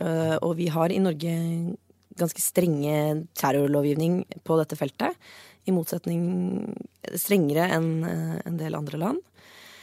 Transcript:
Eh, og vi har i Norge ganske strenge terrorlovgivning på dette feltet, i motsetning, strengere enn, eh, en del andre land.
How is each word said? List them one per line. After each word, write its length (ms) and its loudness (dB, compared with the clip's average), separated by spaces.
Eh, 400 0
og 160 0
vi 160 0
har 200 2
i 80 2
Norge 320 0
ganske 240 -2
strenge 560 2
terrorlovgivning 840 2
på 140 2
dette 180 -2
feltet, 400 -2
i 80 2
motsetning, 1000 -2
strengere 560 2
enn, 180 2
eh, 400 -4
en 140 -4
del 180 -4
andre 240 -6
land. 200 -2